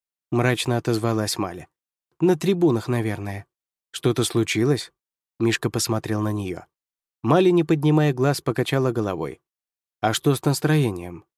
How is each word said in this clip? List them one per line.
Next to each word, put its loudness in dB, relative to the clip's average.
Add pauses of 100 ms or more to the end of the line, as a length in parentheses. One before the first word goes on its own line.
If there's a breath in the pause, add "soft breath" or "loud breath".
(320)
мрачно 0
отозвалась -2
Маля. -8 (520)
«На 4
трибунах, 0
наверное». -4 (460)
«Что-то 0
случилось?» 0 (480)
Мишка 0
посмотрел -4
на -2
нее. -6 (600)
Маля, 4
не 4
поднимая 4
глаз, 0
покачала -2
головой. -4 (600)
«А 2
что 2
с -8
настроением? 0 (120)